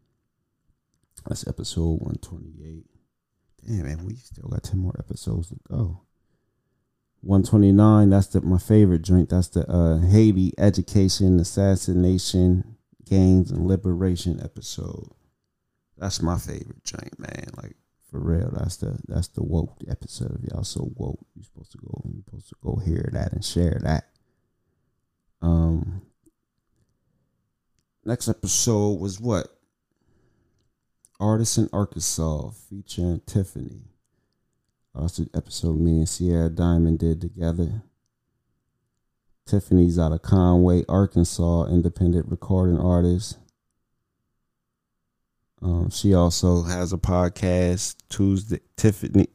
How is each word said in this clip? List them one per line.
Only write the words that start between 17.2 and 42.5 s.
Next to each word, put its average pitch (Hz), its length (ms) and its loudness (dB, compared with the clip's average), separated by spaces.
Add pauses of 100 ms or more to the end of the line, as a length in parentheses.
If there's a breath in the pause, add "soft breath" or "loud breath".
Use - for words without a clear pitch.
Like, - 220 -18 (320)
for 71 100 -10
real, 82 320 -2
that's - 260 -6
the, - 300 -8
that's - 220 -4
the - 140 -6
woke - 340 -4 (120)
episode. - 540 -10
If - 80 -10
y'all - 140 -6
so - 300 -8
woke, - 240 -8 (160)
you - 80 -20
supposed - 280 -20
to - 60 -20
go, - 280 -14
you - 200 -12
supposed - 240 -20
to - 120 -20
go - 140 -4
hear - 380 -4
that - 180 -4
and - 140 -6
share 87 380 -2
that. 71 260 -2 (1300)
Um, 82 600 0 (2000)
next - 240 -4
episode 104 680 0
was 95 200 -8
what? 110 360 -4 (1600)
Artists 110 380 0
in 110 160 0
Arkansas, 80 800 -4 (180)
featuring 87 560 -6
Tiffany. - 560 -6 (1160)
That's 76 220 -6
the 80 180 -6
episode 82 440 -4
me 82 200 2
and 80 100 0
Sierra 85 400 0
Diamond 82 500 2
did 82 220 -2
together. 87 640 -4 (1600)
Tiffany's 90 540 2
out 80 120 2
of 82 120 -4
Conway, 90 640 4
Arkansas, 85 760 0
independent 87 640 0
recording 90 520 0